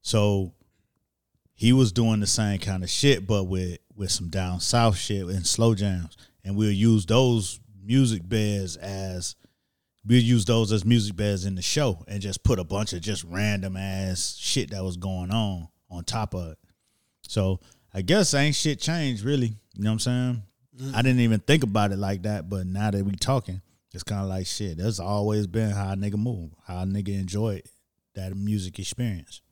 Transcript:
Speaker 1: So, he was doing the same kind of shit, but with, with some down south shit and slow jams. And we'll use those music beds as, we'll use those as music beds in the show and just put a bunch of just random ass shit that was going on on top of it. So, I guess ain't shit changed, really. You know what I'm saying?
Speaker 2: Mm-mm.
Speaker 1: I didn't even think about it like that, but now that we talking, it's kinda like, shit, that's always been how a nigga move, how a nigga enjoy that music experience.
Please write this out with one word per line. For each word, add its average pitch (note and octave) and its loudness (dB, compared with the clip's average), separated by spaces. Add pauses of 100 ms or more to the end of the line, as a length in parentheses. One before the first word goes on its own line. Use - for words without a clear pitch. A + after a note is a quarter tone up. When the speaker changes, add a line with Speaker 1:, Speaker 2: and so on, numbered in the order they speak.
Speaker 1:
So, G2+ 2 (1000)
he A#2 4
was B2+ 6
doing A2+ 2
the G2+ 0
same G2+ 0
kind F#2 -4
of E2 -6
shit, C3 2
but G2 2
with, F#2 -4 (160)
with G2+ -6
some F2 -4
down F#2 -2
south A#2 4
shit G2 -4
and F2+ -4
slow A2+ 4
jams. F#2 -2 (280)
And G2 -4
we'll G#2+ 2
use G#2+ 4
those A#2 2 (240)
music A2 2
beds G2+ -2
as, F#2+ -8 (720)
we'll A#2+ 6
use A#2 4
those A2+ 2
as G2 0
music G#2+ 4
beds G2+ -2
in F#2+ -4
the F2+ -6
show G#2 -2
and G2 -8
just G2 -8
put G#2 4
a F2+ -4
bunch G2+ -4
of F2 -8
just F2+ -6
random F#2+ -2
ass F#2+ -4
shit - -2
that G2 -8
was F2+ -6
going F#2 -6
on G2+ -2 (220)
on F2 -12
top G#2+ -4
of E2+ -8
it. D#2 -18 (680)
So, F#2+ 0 (340)
I F#2+ -4
guess F3 4
ain't C#3+ 2
shit D3 -2
changed, C#3+ -2
really. B2 0 (200)
You G2+ -6
know G#2+ 2
what - 2
I'm A2 -2
saying? B2 -2 (340)
Speaker 2:
Mm-mm. C3 -8
Speaker 1:
I A2+ 2
didn't B2+ 6
even A2+ 6
think C#3+ 4
about G#2 2
it F#2+ -2
like G2 -2
that, G2 -4
but F#2+ -4
now G2+ -2
that G2 0
we G2+ 0
talking, F#2+ -2 (320)
it's - -14
kinda G2 -4
like, F#2+ -4
shit, F2+ -6
that's G2 -2
always G#2 0
been G#2+ 0
how G2 -2
a - -2
nigga G2+ -2
move, G#2 -4 (160)
how F#2 -6
a F#2 -2
nigga G2 -2
enjoy G2 -4 (540)
that F#2+ -8
music G2 -2
experience. G2 -6 (100)